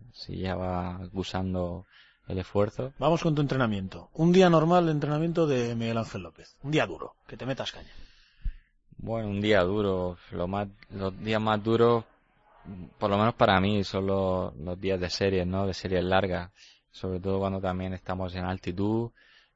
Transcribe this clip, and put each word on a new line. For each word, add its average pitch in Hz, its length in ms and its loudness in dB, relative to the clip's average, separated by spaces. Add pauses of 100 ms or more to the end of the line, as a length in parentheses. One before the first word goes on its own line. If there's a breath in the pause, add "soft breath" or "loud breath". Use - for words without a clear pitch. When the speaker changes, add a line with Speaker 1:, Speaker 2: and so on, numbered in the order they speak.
(140)
Speaker 1:
si - 240 -12
ya 92 180 -4
va 90 420 -4
acusando 92 880 -4 (420 soft breath)
el 92 120 -4
esfuerzo. 107 600 -2
Speaker 2:
Vamos 156 240 4
con 160 120 2
tu 151 60 2
entrenamiento. 110 720 -2
Un 165 180 4
día 185 180 8
normal 170 380 6
de 160 40 2
entrenamiento 151 560 0
de 120 280 0
Miguel 113 220 -2
Ángel 107 260 -6
López. - 400 -20
Un 139 80 -6
día 143 140 2
duro, - 300 -10 (120)
que 123 100 -16
te 117 80 -12
metas 120 260 -6
caña. - 200 -18 (1080 soft breath)
Speaker 1:
Bueno, 110 320 -4
un 101 120 -2
día 104 220 6
duro. 92 540 0 (140)
Lo 87 160 -4
más, 101 200 -4 (220)
los 95 340 -6
días 110 180 -2
más 107 220 0
duros, 117 400 4 (920)
por 104 120 0
lo 101 80 4
menos 110 180 4
para 104 260 6
mí, 101 220 2
son 95 240 -2
los, 92 480 0
los 90 260 -8
días 95 180 0
de 90 100 -4
series, 95 360 0
¿no? 95 220 0
De 92 60 -2
series 92 300 -2
largas. 92 480 0 (400 soft breath)
Sobre 92 280 -6
todo 95 200 -2
cuando 95 220 -2
también 92 320 -4
estamos 92 420 -6
en 92 100 -4
altitud, 98 680 -2 (440 soft breath)